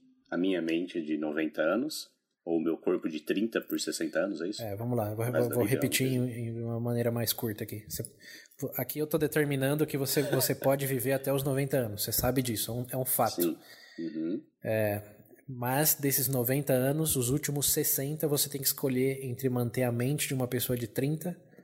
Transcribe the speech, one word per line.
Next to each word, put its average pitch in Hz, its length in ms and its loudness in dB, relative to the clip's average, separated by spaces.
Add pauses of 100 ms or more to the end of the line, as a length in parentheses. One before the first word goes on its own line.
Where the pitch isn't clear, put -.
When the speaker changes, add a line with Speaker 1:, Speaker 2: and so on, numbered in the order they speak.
(300)
Speaker 1:
a 82 60 -4
minha 90 260 2
mente 82 400 -2
de 76 160 -2
noventa 78 420 -2
anos, 110 500 0 (340)
ou 82 140 0
o 80 40 0
meu 80 160 0
corpo 90 300 0
de 78 120 -6
trinta 98 400 0
por - 200 -4
sessenta 80 400 -2
anos, 82 200 -2
é 85 80 -4
isso? 107 140 -8
Speaker 2:
É, 101 140 -6
vamos 120 200 -2
lá, 104 140 0
eu 107 60 -6
vou, 113 80 0
Speaker 1:
Mas 123 80 0
Speaker 2:
vou, 123 100 2
vou 117 160 0
Speaker 1:
da 131 60 4
vida, 117 100 2
Speaker 2:
repetir 131 440 2
Speaker 1:
não 123 100 2
Speaker 2:
em, 117 200 -6
em 117 140 -4
uma 117 180 -2
maneira 120 300 2
mais 117 220 0
curta 110 320 -4
aqui. 107 240 -10
Você, - 160 -6 (720)
aqui 131 220 -4
eu 151 80 -2
tô 156 120 2
determinando 147 680 2
que 147 120 -2
você, 139 240 0
você 135 320 2
pode 139 320 2
viver 131 260 0
até 135 200 0
os 139 100 2
noventa 139 340 0
anos, 107 280 0
você 117 80 -2
sabe 127 300 2
disso, 113 280 -2
é 113 40 -4
um, 123 180 -4
é 135 40 -4
um 127 80 -2
fato. - 380 2
Speaker 1:
Sim. 82 160 2 (400)
Uhum. 82 440 -4 (220)
Speaker 2:
É, 107 380 2 (460)
mas 131 460 2
desses 139 340 2
noventa 135 440 2
anos, 139 440 2
os 120 140 0
últimos 143 420 0
sessenta 151 560 0
você 143 200 2
tem 139 120 -6
que 135 60 -6
escolher 135 580 0
entre 127 240 -2
manter 123 340 0
a 123 100 4
mente 127 360 0
de 143 60 -2
uma 127 120 0
pessoa 123 320 0
de 117 80 -4
trinta 151 500 -2 (280)